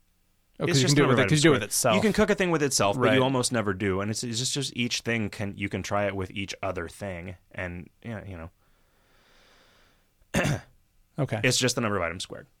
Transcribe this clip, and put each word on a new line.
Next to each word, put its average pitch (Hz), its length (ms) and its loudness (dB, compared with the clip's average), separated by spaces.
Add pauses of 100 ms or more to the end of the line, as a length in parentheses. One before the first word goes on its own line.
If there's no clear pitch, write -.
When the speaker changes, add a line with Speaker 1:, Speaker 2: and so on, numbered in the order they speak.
(600)
Speaker 1:
oh, 156 40 -2
Speaker 2:
It's 165 80 0
Speaker 1:
'cause 147 60 2
you 127 60 4
Speaker 2:
just 139 100 4
Speaker 1:
can - 20 6
do 143 60 6
it 139 60 6
Speaker 2:
number - 0 -
Speaker 1:
with 131 40 4
Speaker 2:
of 117 60 4
Speaker 1:
it, 107 60 4
'cause 98 80 2
Speaker 2:
items 147 120 4
Speaker 1:
you 165 60 8
do - 20 6
it - 0 -
with 127 60 4
Speaker 2:
squared. 104 100 -4
Speaker 1:
itself. - 280 2
Speaker 2:
You - 40 4
can 208 140 4
cook 208 160 4
a 202 40 2
thing 180 160 0
with 156 120 2
itself, 110 340 2
but 127 80 0
you - 60 4
Speaker 1:
Right. 131 100 6
Speaker 2:
almost 127 320 0
never 104 220 0
do. 95 260 0
And 104 100 -2
it's, 113 140 -4
it's 117 140 -4
just, 127 160 -2
just 135 220 -4
each 120 240 -2
thing 113 280 -2
can, 101 300 -6
you 101 100 -2
can 95 140 -4
try 101 240 0
it 98 100 -2
with 92 140 -4
each 98 320 -8
other 87 260 -6
thing, 90 480 -10 (160)
and, 87 380 -10 (120)
yeah, 110 240 -10
you 92 120 -12
know. 82 120 -14 (1800)
<clears throat> 151 280 0 (560)
Speaker 1:
Okay. 131 260 -2
Speaker 2:
It's 127 120 4
just 127 200 0
the 131 40 -2
number 104 160 0
of 90 60 0
items 85 220 -4
squared, - 220 -14 (140)